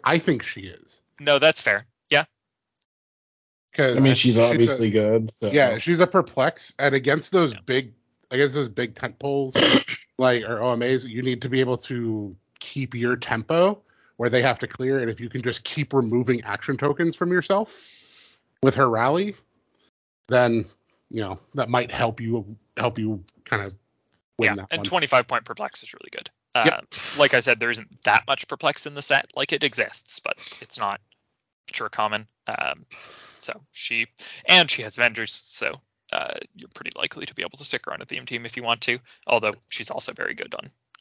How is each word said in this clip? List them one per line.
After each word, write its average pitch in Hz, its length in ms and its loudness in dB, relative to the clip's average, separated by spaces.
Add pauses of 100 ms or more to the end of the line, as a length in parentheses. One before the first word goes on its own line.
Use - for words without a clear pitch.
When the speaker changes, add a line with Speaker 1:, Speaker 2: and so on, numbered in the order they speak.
Speaker 1:
I 160 160 4
think 147 240 0
she - 180 -10
is. - 420 -18 (160)
Speaker 2:
No, 143 200 4
that's 156 220 6
fair. 104 240 0 (240)
Yeah. 147 160 4 (1500)
Speaker 1:
'Cause 131 240 2
Speaker 3:
I - 20 2
mean, 135 160 8
she's 113 40 -2 (160)
Speaker 1:
she's - 20 6
a 117 60 8
Speaker 3:
obviously 117 480 4
good, 110 420 2
so. 104 180 -4
Speaker 1:
Yeah, 139 260 4
she's 165 220 0
a 175 80 8
perplex, 135 720 0
and 139 180 2
against 139 360 0
those 170 220 2
Speaker 2:
Yeah. 101 120 -14
Speaker 1:
big, 127 280 -2 (380)
against 131 240 2
those 135 140 -2
big 113 260 -6
tent - 240 -10
poles, 139 360 -4
<coughs> - 600 0
like, 123 260 4
or 107 180 -6
O 123 120 0
M 117 100 -2
As, 131 220 0
you 117 180 -8
need 123 180 -2
to 131 80 -6
be 127 100 0
able 127 180 2
to 110 580 -6 (240)
keep - 360 -8
your 120 200 0
tempo 165 640 0 (360)
where 120 120 0
they 120 140 4
have 127 160 2
to 120 80 -6
clear, 131 320 -2
and 117 100 -2
if 104 100 -8
you 117 80 -10
can 127 140 -6
just 120 220 -4
keep - 280 -4
removing 123 520 2
action 110 340 -4
tokens 151 380 0
from 175 160 -2
yourself - 1080 -4 (240)
with 131 140 6
her 135 120 4
rally, 143 480 0 (920)
then, 120 380 4 (440)
you 113 120 -6
know, 95 180 -8 (160)
that 127 120 -2
might 120 240 -2
help 120 300 -4
you, 113 340 -4 (220)
help 117 220 -2
you 107 240 -4 (200)
kind 104 200 -4
of 98 100 -10 (640)
win 113 140 2
Speaker 2:
Yeah, 101 40 -4
Speaker 1:
that 95 160 -10
Speaker 2:
and 165 80 -4
Speaker 1:
one. 101 60 -8
Speaker 2:
twenty-five 139 420 2
point 117 180 -4
perplex - 380 -10
is - 100 -18
really - 180 -20
good. - 180 -14 (260)
Speaker 1:
Yep. 120 120 4
Speaker 2:
Uh, - 140 2 (360)
like 143 160 6
I 127 60 6
said, 117 200 2
there 117 120 -2
isn't 110 320 -10
that 110 240 4
much 139 200 -2
perplex - 380 -2
in 147 80 -12
the 143 80 -8
set. 139 340 0
Like, 139 160 -2
it 143 120 -2
exists, - 560 -4
but - 180 -8 (240)
it's - 160 -14
not 101 240 -6 (640)
pure - 240 -10
common. 107 380 -4 (180)
Um, - 400 -8 (540)
so - 200 -10 (120)
she, 113 360 -6 (380)
and 175 240 6
she - 140 -4
has 107 140 -10
Avengers, 117 360 -2
so, - 480 -8 (300)
uh, - 240 -4 (200)
you're - 200 -20
pretty - 200 -12
likely - 300 -8
to - 80 -14
be - 80 -10
able 87 160 -10
to 143 80 -14
stick - 200 -8
her - 80 -10
on - 80 -12
a - 40 -14
theme - 220 -12
team 117 180 -10
if 113 100 -14
you 123 80 -12
want 117 180 -4
to, 123 180 -2 (260)
although 107 300 0 (120)
she's - 220 -8
also - 240 -8
very - 220 -6
good - 180 -12
on, - 160 -14 (320)